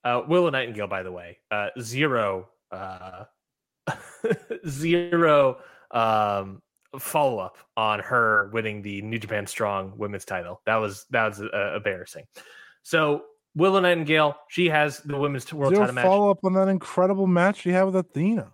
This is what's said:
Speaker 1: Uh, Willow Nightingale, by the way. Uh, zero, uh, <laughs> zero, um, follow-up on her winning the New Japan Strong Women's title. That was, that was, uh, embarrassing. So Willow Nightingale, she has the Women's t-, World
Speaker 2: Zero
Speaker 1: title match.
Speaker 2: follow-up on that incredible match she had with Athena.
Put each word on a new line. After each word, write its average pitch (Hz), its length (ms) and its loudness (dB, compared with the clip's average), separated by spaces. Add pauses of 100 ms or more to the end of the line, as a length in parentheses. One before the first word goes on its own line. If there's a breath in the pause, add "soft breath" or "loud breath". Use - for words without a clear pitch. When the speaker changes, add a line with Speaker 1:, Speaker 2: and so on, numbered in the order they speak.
Speaker 1:
Uh, 123 240 0
Willow 175 220 4
Nightingale, 117 360 -4
by 95 160 -6
the 92 80 -10
way. 87 280 -16 (120)
Uh, 104 180 -2 (120)
zero, 113 680 -2 (220)
uh, 92 540 -14 (640)
<laughs> - 800 -6
zero, 160 880 2 (320 loud breath)
um, 104 720 0 (360)
follow-up 123 600 -2 (180)
on 107 240 0
her 107 520 2
winning 107 300 -4
the 101 200 -10
New 110 160 -6
Japan 104 280 -6
Strong 98 500 -4
Women's 101 280 -8
title. 90 420 -8
That 110 100 2
was, 104 340 -4
that 117 160 2
was, 101 140 -6
uh, 101 360 -4
embarrassing. 98 480 -8 (580 loud breath)
So 151 420 0 (300)
Willow 190 260 4
Nightingale, 156 560 2 (120)
she 180 200 0
has 151 320 2
the 147 160 -6
Women's 139 280 -2
t-, 156 120 -12
World 139 180 2
Speaker 2:
Zero 208 80 6
Speaker 1:
title 123 140 0
match. 123 80 0
Speaker 2:
follow-up 196 400 4
on 185 100 2
that 190 140 4
incredible 190 580 0
match 185 360 2
she 180 80 -2
had 185 120 4
with 190 140 0
Athena. 180 580 -2